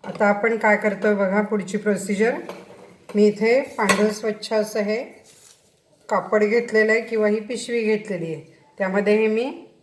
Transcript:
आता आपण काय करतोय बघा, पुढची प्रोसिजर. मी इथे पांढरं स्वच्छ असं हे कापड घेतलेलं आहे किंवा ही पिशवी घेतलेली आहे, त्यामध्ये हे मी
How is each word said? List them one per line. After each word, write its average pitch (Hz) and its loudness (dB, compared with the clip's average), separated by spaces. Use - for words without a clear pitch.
आता 202 0
आपण 220 2
काय 214 4
करतोय 208 0
बघा, 196 2
पुढची 202 -2
प्रोसिजर. 208 0
मी 208 6
इथे 220 4
पांढरं 202 0
स्वच्छ 214 -6
असं 214 -2
हे 208 -2
कापड 214 2
घेतलेलं 220 2
आहे 226 2
किंवा 220 0
ही 208 0
पिशवी 233 -6
घेतलेली 208 -4
आहे, 147 -12
त्यामध्ये 196 2
हे 220 2
मी 233 -4